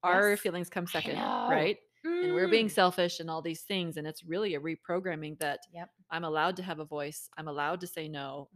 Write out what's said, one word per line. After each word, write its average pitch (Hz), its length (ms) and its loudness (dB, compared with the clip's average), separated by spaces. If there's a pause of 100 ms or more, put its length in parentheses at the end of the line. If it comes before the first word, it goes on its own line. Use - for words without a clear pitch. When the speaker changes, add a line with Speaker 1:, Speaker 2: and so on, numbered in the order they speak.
Speaker 1:
Our 185 280 6
Speaker 2:
Yes. 202 100 2
Speaker 1:
feelings 175 280 -2
come 175 200 -4
Speaker 2:
I - 20 -8
Speaker 1:
second, - 240 -2
Speaker 2:
know. - 340 0
Speaker 1:
right? - 280 4 (260)
And 349 300 0
we're 359 160 4
being 226 180 6
Speaker 2:
Mm. - 40 -2
Speaker 1:
selfish 180 500 4
and 165 100 -6
all 160 100 -4
these 165 220 -6
things. 175 320 -2
And 151 100 -6
it's 156 200 -8
really 175 300 0
a 143 40 -2
reprogramming 160 800 -4
that 143 220 -2 (100)
Speaker 2:
Yep. 170 180 -14 (220)
Speaker 1:
I'm 170 140 -4
allowed 160 320 2
to 185 60 -6
have 170 160 -6
a 156 60 -6
voice. 151 520 -6
I'm 160 100 -8
allowed 147 340 -2
to 180 60 -8
say 156 220 -8
no. 139 460 -8